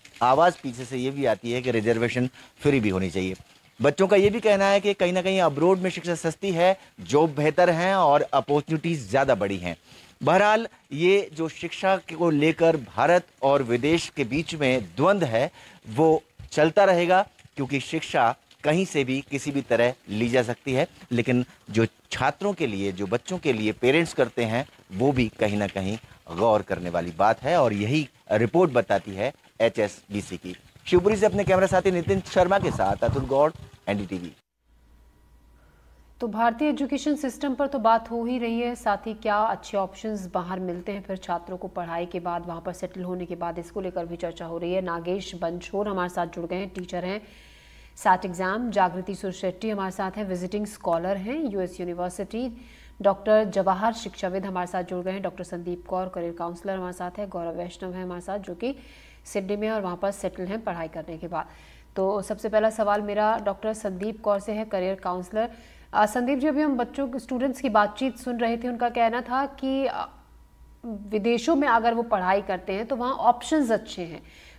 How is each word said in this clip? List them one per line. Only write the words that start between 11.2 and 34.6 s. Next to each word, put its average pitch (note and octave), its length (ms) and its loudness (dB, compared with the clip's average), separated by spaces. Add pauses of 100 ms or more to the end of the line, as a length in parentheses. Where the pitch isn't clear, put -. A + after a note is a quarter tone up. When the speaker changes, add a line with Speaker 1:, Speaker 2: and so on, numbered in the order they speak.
Speaker 1:
जो D#3+ 160 -4
शिक्षा F#3+ 480 -2
को E3+ 340 0
लेकर D#3+ 460 4
भारत D3+ 500 2 (160)
और C3+ 200 4
विदेश B2+ 540 0
के C#3+ 80 0
बीच D3+ 300 -4
में C3 300 2 (120)
द्वंद्व E3+ 300 4
है, A#2+ 240 2 (400)
वो D#3 320 4 (280)
चलता D#3+ 340 4
रहेगा, F3+ 440 4 (280)
क्योंकि C#3 240 -2
शिक्षा C3 560 0 (280)
कहीं E3 200 4
से D3 200 0
भी, C3 260 -4
किसी C#3 200 -4
भी C#3 100 -2
तरह A#2+ 340 4 (140)
ली G#2+ 200 0
जा B2 140 4
सकती A#2+ 300 -4
है, C#3 160 2 (240)
लेकिन B2 320 2 (260)
जो A2 160 4 (260)
छात्रों D3 400 0
के E3 140 -4
लिए, G2 260 -2
जो F#2+ 140 -6
बच्चों B2 320 -4
के D3+ 140 0
लिए G#2+ 200 0
पेरेंट्स D3 420 2
करते A#2 300 0
हैं, A#2 240 -2 (240)
वो B2 200 2
भी B2 280 0
कहीं G#2 180 0
ना G#2 80 0
कहीं G2 320 -4 (380)
गौर G2 260 4
करने F2+ 280 -6
वाली E2+ 280 -4
बात G#2+ 240 2
है D#3+ 180 2
और A#2+ 120 4
यही A#2 360 -2 (240)
रिपोर्ट B2 400 4
बताती G#2 380 0
है G2+ 220 -2 (280)
एचएसबीसी G2+ 760 -2
की। F2+ 200 -12 (300)
शिवपुरी F3+ 300 4
से G3+ 100 4
अपने G3+ 180 0
कैमरा F#3+ 220 4
साथी F#3 240 2
नितिन F#3 300 0
शर्मा F#3 380 4
के F#3+ 120 0
साथ G2 340 0
अतुल C3 220 0
गौड़, C#3 260 4 (360)
एनडीटीवी। F#2+ 440 -4 (1900)